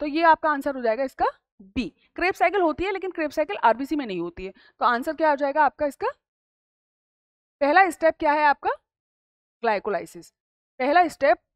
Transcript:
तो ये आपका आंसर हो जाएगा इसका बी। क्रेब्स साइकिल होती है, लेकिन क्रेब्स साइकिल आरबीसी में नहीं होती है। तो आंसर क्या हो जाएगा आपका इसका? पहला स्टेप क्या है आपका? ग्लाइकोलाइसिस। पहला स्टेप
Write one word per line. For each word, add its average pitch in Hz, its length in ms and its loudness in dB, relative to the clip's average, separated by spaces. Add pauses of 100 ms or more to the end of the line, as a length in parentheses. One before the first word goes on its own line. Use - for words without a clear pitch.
तो 294 60 -4
ये 302 160 -2
आपका 320 280 4
आंसर 277 260 -4
हो 254 60 -10
जाएगा 226 220 0
इसका 302 220 -2 (500)
बी। 226 120 -4 (280)
क्रेब्स 349 220 -2
साइकिल 370 220 0
होती 330 240 0
है, 403 80 -4
लेकिन 381 180 -8
क्रेब्स 302 260 -6
साइकिल 392 280 -4
आरबीसी 247 320 0
में 277 100 -6
नहीं 185 140 -6
होती 175 260 -10
है। 190 60 -12 (280)
तो 254 40 0
आंसर 240 280 0
क्या 311 180 0
हो 285 60 0
जाएगा 285 280 0
आपका 285 220 -2
इसका? 381 220 -6 (1500)
पहला 330 300 4
स्टेप 320 280 0
क्या 294 140 2
है 302 120 2
आपका? 294 260 0 (920)
ग्लाइकोलाइसिस। 185 680 -4 (480)
पहला 311 280 4
स्टेप 302 300 2 (180)